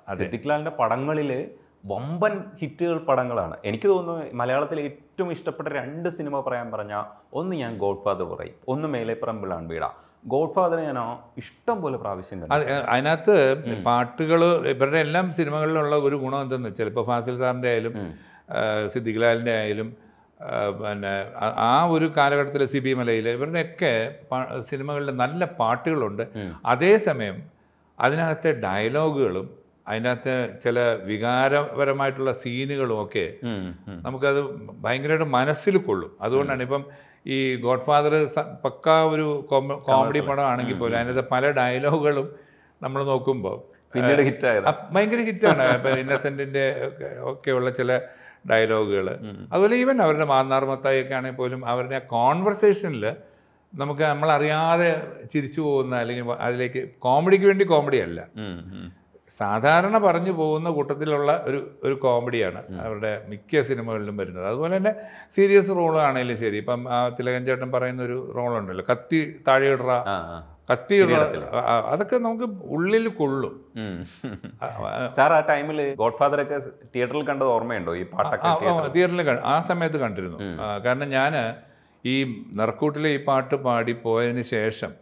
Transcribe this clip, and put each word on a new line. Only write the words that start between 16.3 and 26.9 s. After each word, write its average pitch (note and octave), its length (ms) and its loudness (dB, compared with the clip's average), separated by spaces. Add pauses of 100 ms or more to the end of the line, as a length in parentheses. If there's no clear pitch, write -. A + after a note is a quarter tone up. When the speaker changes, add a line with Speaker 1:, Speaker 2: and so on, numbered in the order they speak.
Speaker 1:
എന്തെന്ന് B2+ 260 -4
വെച്ചാൽ, G#2+ 180 -4
ഇപ്പൊ A2+ 160 -2
ഫാസിൽ A#2+ 360 -2
സാറിന്റെ B2+ 300 0
ആയാലും, A2+ 300 0
Speaker 2:
ഉം. F2 140 -8 (280)
Speaker 1:
ആ, G#2+ 480 -2
സിദ്ദിഖ് A2+ 340 -4
ലാലിന്റെ A#2 300 2
ആയാലും, A2 440 -4 (440)
ആ, G#2+ 300 -4
പിന്നെ G2+ 560 -6 (100)
ആ, G#2+ 220 -2
ആ B2 260 4
ഒരു D#3+ 320 2
കാലഘട്ടത്തിലെ C#3+ 500 2
സിബി C3+ 260 -2
മലയിലെ A#2 380 0
ഇവരുടെയൊക്കെ D3 840 -2 (180)
പ-, B2+ 280 -4
സിനിമകളിൽ C#3+ 500 -6
നല്ല C3 340 -2
പാട്ടുകളുണ്ട്. A#2+ 800 -2
Speaker 2:
ഉം. G2 440 -8
Speaker 1:
അതേസമയം C3 760 2 (580)